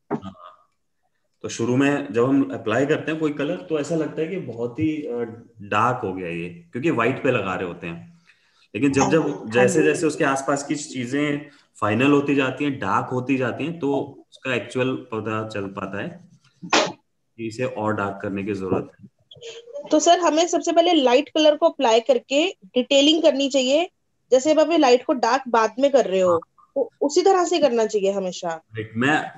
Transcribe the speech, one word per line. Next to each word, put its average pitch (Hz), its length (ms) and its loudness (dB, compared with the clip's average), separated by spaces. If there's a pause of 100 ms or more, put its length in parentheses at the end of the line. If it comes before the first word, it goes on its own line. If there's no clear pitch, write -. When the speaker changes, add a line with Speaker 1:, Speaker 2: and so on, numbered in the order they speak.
(140)
Speaker 1:
हाँ। - 200 -10 (1080)
तो 110 80 -8
शुरू 120 280 -2
में 143 360 0
जब 117 120 4
हम 135 280 2
apply 113 320 0
करते 151 260 -2
हैं 156 80 -4
कोई 151 140 -2
color, 147 240 -4
तो 160 220 -4
ऐसा 147 160 -4
लगता 151 260 -4
है 165 60 -4
कि 185 100 -8
बहुत 120 420 -8
ही, 156 220 -2
अ, 120 460 -8 (140)
dark 107 420 0
हो 95 100 -4
गया 92 140 -8
ये, 85 220 -8
क्योंकि 135 420 -6
white 123 320 -2
पे 139 80 2
लगा 98 240 -2
रहे 90 120 -6
होते 85 200 -10
हैं। 85 260 -14 (640)
लेकिन 135 160 0
जब, 131 180 2
जब 156 120 4
Speaker 2:
हाँ, 147 240 -6
Speaker 1:
जैसे, 123 340 4
Speaker 2:
हाँ। 147 60 4
Speaker 1:
जैसे 151 220 2
उसके 147 160 -2
आसपास 139 400 -2
की 156 120 -4
चीजें 143 760 -4 (320)
final 110 300 2
होती 143 240 2
जाती 131 300 -2
हैं, 131 140 -4
dark 104 320 -2
होती 127 260 -2
जाती 123 280 -2
हैं, 170 140 -8
तो 139 400 -4 (120)
उसका 131 240 -6
actual 127 400 -2
पता 110 520 -6
चल 101 200 -6
पाता 98 340 -8
है - 280 -14 (1080)
कि 113 100 -8
इसे 113 180 -6
और 107 280 -2
dark 98 280 -4
करने 98 220 -6
की 104 100 -4
जरूरत 95 460 -4
है। - 80 -20 (840)
Speaker 2:
तो 311 80 6
सर, 339 200 4
हमें 330 280 2
सबसे 330 240 -2
पहले 339 220 4
light 269 360 4
color 302 280 4
को 330 120 4
apply 233 300 2
करके 277 500 0 (160)
detailing 285 560 2
करनी 277 280 2
चाहिए, 277 400 2 (420)
जैसे 262 200 4
आप 294 60 4
अभी 311 200 4
light 254 280 6
को 311 80 2
dark 240 340 0
बाद 220 320 0
में 277 120 4
कर 233 140 6
रहे 190 140 0
हो, 180 120 4
Speaker 1:
हाँ। - 440 -4
Speaker 2:
तो 277 140 -2 (120)
उसी 320 200 2
तरह 359 240 4
से 330 140 0
करना 233 260 2
चाहिए 196 260 0
हमेशा। 185 380 -6
Speaker 1:
राइट, 113 460 -10
मैं, 135 420 0